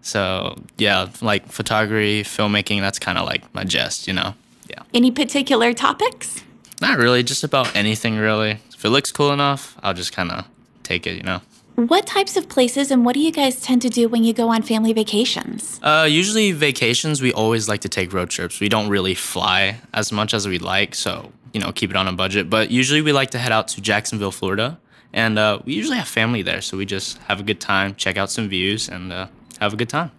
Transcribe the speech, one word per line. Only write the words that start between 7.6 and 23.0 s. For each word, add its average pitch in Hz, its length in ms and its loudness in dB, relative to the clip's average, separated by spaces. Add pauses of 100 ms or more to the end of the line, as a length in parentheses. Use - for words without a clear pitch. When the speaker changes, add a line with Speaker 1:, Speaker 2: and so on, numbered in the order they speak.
Speaker 1:
anything, 107 420 0
really. 107 420 2 (140)
If - 120 -8
it 107 40 4
looks 135 220 2
cool 147 220 2
enough, 143 500 0
I'll 98 100 0
just 87 220 -6
kinda 90 300 -4 (380)
take 90 220 -4
it, 90 120 -6
you 85 60 -12
know? 92 180 -4 (360)
Speaker 2:
What 311 300 2
types 403 280 -2
of - 140 -2
places 277 400 2
and 247 160 4
what 247 80 2
do 277 60 0
you 320 120 2
guys 269 300 0
tend 247 220 2
to 254 60 2
do 233 200 2
when 233 140 2
you 226 100 4
go 226 160 2
on 226 140 2
family 220 300 2
vacations? - 920 -2
Speaker 1:
Uh, 156 260 6
usually 196 420 4
vacations, 143 680 2
we 127 100 4
always 110 380 2
like 104 120 0
to 98 60 -6
take 92 240 -2
road 90 200 -2
trips. - 280 -6
We 101 80 0
don't 107 220 2
really 95 240 2
fly 95 600 0 (180)
as 110 180 -2
much 107 220 0
as 101 140 -2
we 90 100 -2
like, 90 380 -2
so, - 360 -6 (220)
you 104 80 -4
know, 90 100 -4
keep 95 200 -4
it 95 40 -4
on 95 120 2
a 92 60 -2
budget. 92 360 -2
But 110 220 2
usually 131 320 2